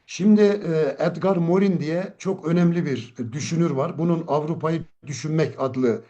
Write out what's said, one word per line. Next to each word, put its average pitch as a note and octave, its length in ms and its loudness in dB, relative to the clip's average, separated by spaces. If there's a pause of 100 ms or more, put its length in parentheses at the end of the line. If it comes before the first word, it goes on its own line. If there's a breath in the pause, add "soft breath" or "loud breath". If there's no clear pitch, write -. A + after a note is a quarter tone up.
Şimdi, G#3 360 4
e, F#3 580 2
Edgar E3+ 380 0
Morin F3 420 2
diye E3 380 -4
çok F#3+ 300 -6
önemli E3+ 380 2
bir B2+ 300 -6 (160)
düşünür D#3+ 400 -2
var. C#3+ 260 -2
Bunun E3 300 0
Avrupa'yı D#3 560 -2 (240)
Düşünmek D3+ 520 -2
adlı B2+ 500 0